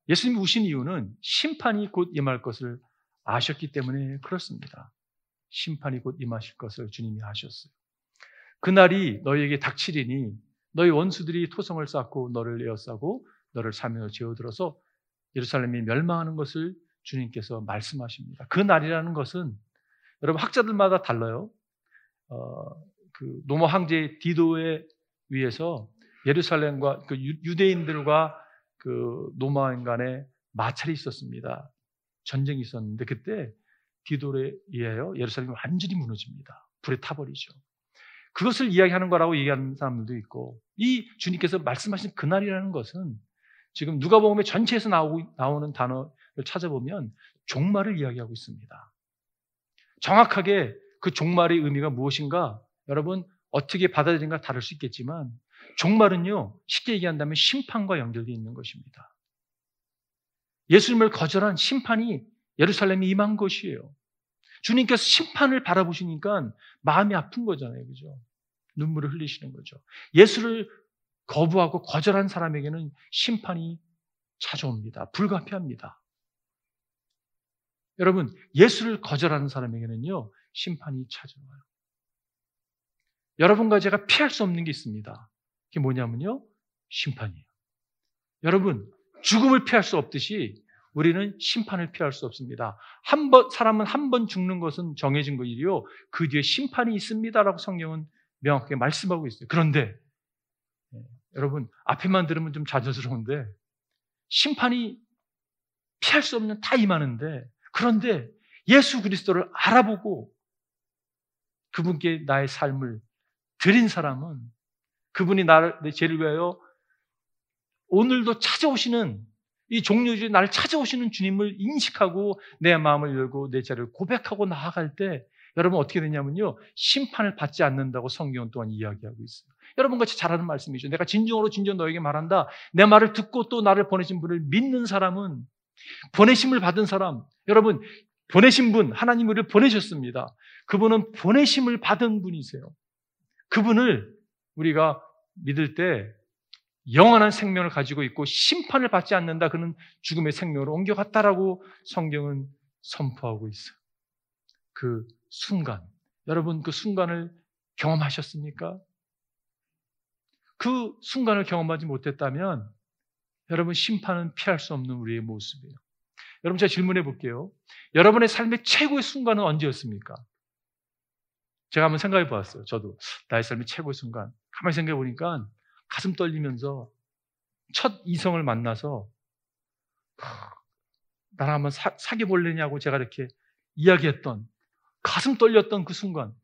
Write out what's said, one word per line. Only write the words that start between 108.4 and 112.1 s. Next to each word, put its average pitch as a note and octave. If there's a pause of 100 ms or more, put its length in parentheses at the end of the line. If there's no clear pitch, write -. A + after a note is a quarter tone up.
예수 C4+
그리스도를 F#3
알아보고 G#3 (1400)
그분께 E3